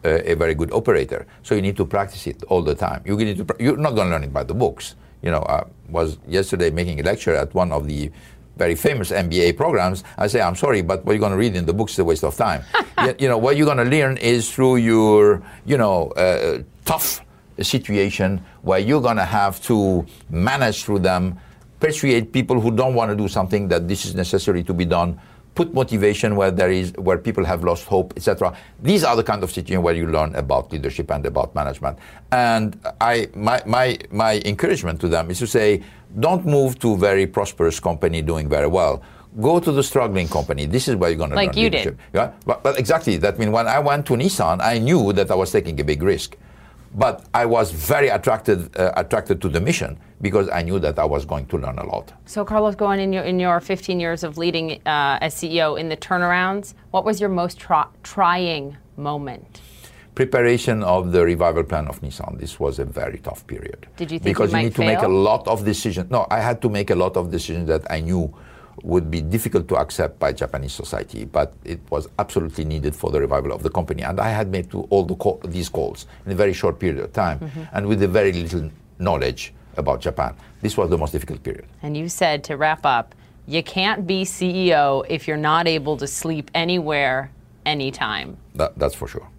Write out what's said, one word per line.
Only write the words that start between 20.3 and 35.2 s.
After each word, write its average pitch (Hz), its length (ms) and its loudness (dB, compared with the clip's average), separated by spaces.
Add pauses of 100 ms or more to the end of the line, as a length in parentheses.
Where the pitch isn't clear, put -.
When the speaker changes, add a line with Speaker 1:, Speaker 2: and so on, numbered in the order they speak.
Speaker 1:
manage 110 540 0
through 104 160 0
them, 92 380 0 (420)
persuade 117 520 2
people 127 280 2
who 113 100 2
don't 127 240 2
wanna 113 200 2
do 104 140 -2
something 98 400 0
that 85 200 2
this 98 160 -2
is 92 100 -8
necessary 90 500 0
to 95 100 -4
be 87 100 0
done, 87 360 0 (340)
put 170 180 0
motivation 104 640 2
where 98 160 4
there 92 220 2
is, 90 220 -2
where 92 240 0
people 98 260 -2
have 85 180 -2
lost 85 220 0
hope, 92 320 0
et 92 60 -10
cetera. 92 340 0 (260)
These 175 220 4
are 123 100 4
the 220 80 2
kind 104 220 -2
of 87 80 -6
situations 90 320 -2
where 85 100 4
you 82 120 -2
learn 78 280 0
about 67 380 -2
leadership 73 380 -6
and 71 160 -2
about 69 280 -2
management. 71 440 -4 (340)
And 117 440 2 (240)
I, 113 360 2
my, 117 300 0
my, 123 320 2 (120)
my 107 340 2
encouragement 101 580 -2
to 90 60 0
them 82 220 0